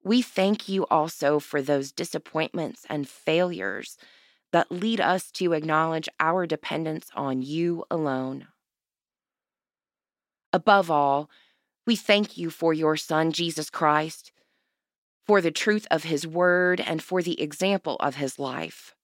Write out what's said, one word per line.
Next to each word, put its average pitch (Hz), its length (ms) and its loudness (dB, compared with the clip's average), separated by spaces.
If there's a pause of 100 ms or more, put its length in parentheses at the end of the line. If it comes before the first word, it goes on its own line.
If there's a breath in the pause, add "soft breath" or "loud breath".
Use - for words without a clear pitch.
We 233 160 4
thank 196 480 0
you 190 220 -2
also 151 500 2
for 147 220 -4
those 139 300 -2
disappointments - 960 -6
and 147 180 -6
failures 160 880 -2 (540 soft breath)
that - 200 2
lead 208 300 -2
us 180 300 0
to 175 240 0
acknowledge 160 560 0 (100)
our 170 260 2
dependence 156 680 -6
on 131 260 -2
you 165 500 -2
alone. 135 580 -4 (2000)
Above 185 380 4
all, 143 400 2 (560 soft breath)
we 233 100 2
thank 208 400 2
you 165 140 -6
for 165 240 0
your 156 240 0
Son, 160 340 0
Jesus 160 380 -4
Christ, 156 600 -2 (960)
for 202 140 6
the 165 100 2
truth 208 400 0
of 151 140 2
his 160 220 -2
word 180 560 2
and 160 200 -4
for 185 200 -2
the 170 180 -4
example 185 580 -2
of 139 180 -2
his 139 220 -6
life 139 640 -10